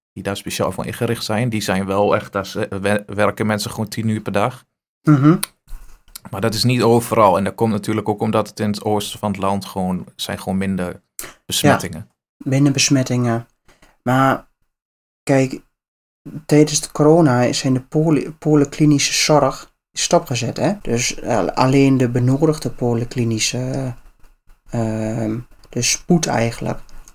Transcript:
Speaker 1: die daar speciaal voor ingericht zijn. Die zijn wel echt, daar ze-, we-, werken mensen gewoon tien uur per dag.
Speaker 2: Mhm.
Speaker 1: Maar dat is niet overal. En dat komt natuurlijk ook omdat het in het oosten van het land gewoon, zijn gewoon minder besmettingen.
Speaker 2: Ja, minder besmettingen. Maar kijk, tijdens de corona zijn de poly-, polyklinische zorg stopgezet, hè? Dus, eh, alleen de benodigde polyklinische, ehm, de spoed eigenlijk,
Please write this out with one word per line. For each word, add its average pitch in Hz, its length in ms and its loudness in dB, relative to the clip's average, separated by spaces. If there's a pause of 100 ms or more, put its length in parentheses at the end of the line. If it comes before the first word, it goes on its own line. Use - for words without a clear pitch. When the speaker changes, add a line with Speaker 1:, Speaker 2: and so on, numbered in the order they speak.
(120)
Speaker 1:
die 95 100 -14
daar 98 140 -6
speciaal - 360 -4
voor - 140 -8
ingericht 117 380 -4
zijn. 110 240 -2
Die 110 120 -4
zijn 98 260 -2
wel 95 280 2
echt, - 180 -4
daar 98 140 -4
ze-, 101 220 -6 (120)
we-, 104 260 0
werken 101 400 0
mensen 107 240 -4
gewoon 110 180 -8
tien 113 200 -4
uur 107 120 -2
per - 120 -8
dag. 104 320 -2 (380)
Speaker 2:
Mhm. 151 340 6 (920)
Speaker 1:
Maar 98 100 -8
dat 107 140 0
is 107 100 -2
niet 123 180 2
overal. 113 540 4
En 98 80 0
dat 95 100 -4
komt 113 180 0
natuurlijk 104 360 -2
ook 104 120 -2
omdat 110 280 0
het - 120 -10
in 110 60 -2
het 104 180 -4
oosten 104 340 -2
van 107 120 -4
het 98 100 -6
land 98 240 -2
gewoon, 92 420 -6 (100)
zijn 98 220 -8
gewoon 95 200 -6
minder 92 440 -4 (440)
besmettingen. 95 640 0
Speaker 2:
Ja, - 420 -12
minder 135 220 4
besmettingen. 123 720 0 (560)
Maar 131 440 2 (760)
kijk, 131 380 2 (840)
tijdens 151 340 4
de - 120 -10
corona 147 600 4
zijn 131 220 0
de 127 80 -2
poly-, 156 480 0
polyklinische 151 800 2
zorg - 640 0 (180)
stopgezet, 120 640 -2
hè? 165 160 0 (100)
Dus, - 380 -4
eh, 104 260 0
alleen 135 500 4
de 127 120 2
benodigde 135 640 0
polyklinische, 123 1200 -4 (760)
ehm, 110 680 -4 (300)
de 127 140 -4
spoed - 440 0
eigenlijk, 117 540 -2 (340)